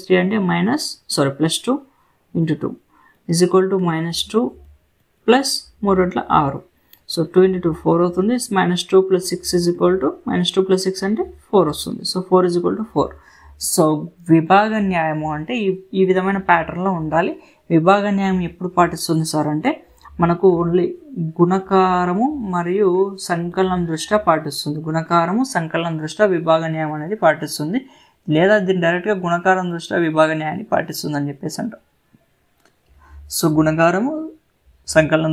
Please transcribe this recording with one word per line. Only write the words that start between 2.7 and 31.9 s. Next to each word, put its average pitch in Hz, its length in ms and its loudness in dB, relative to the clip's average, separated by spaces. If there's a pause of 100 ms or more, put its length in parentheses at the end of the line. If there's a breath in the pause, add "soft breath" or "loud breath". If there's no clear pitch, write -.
is 170 140 0
equal 185 260 2
to 196 60 2 (120)
minus 165 280 -4 (140)
two 226 120 2 (840)
plus 269 260 4 (320)
మూడు 190 220 2
అట్లా - 160 -4 (200)
ఆరు. 139 180 -4 (520 soft breath)
So, - 80 -2 (120)
two 185 140 6
into 185 180 -2
two 170 60 0 (140)
four 165 200 2
అవుతుంది. 185 320 0 (220)
Minus 180 320 0
two 190 180 6
plus 185 240 2
six 180 260 -4
is 175 140 0
equal 180 300 2
to 285 80 0 (200)
minus 180 260 0
two 190 120 2
plus 185 200 2
six 190 200 -4
అంటే 226 160 -2 (240)
ఫోర్ 180 240 4
వస్తుంది. - 300 -8 (100)
So, 185 60 -4 (100)
four 185 200 4
is 175 120 -2
equal 175 220 -2
to 220 120 -6
four. - 140 0 (680 soft breath)
So, 170 100 4 (460)
విభాగ 190 400 4 (220)
న్యాయము 156 360 -2 (100)
అంటే 156 160 -8 (100)
ఈ, - 20 -2 (320)
ఈ 190 120 4
విధమైన 190 280 0 (120)
ప్యాటర్న్లో 175 500 0
ఉండాలి. 160 320 0 (420 soft breath)
విభాగ 190 300 4 (140)
న్యాయం 190 200 0 (120)
ఎప్పుడు - 180 -8 (100)
పాటిస్తుంది 165 540 0
సార్ 151 220 -2
అంటే, 190 180 0 (500 soft breath)
మనకు 170 240 2 (160)
only 170 240 2 (520)
గుణకారము 185 880 2 (280)
మరియు 180 340 0 (400)
సంకలనం 180 520 -2 (100)
దృష్ట్యా 160 280 -2 (100)
పాటిస్తుంది. 156 580 -2
గుణకారము, 170 560 0 (120)
సంకలనం 165 480 -4
దృష్ట్యా 156 320 0
విభాగ 165 280 2 (120)
న్యాయం 156 220 -4
అనేది 165 280 -8
పాటిస్తుంది, 156 540 0 (580 soft breath)
లేదా 185 180 4 (120)
దీన్ని 190 200 0
డైరెక్ట్గా 180 380 0
గుణకారం 180 500 0
దృష్ట్యా 170 240 -4 (100)
విభాగ 156 220 4 (100)
న్యాయాన్ని 156 340 -6
పాటిస్తుంది - 460 -4
అని 143 100 -2
చెప్పేసి 139 320 -10
అంటాం. - 200 -10 (1500 soft breath)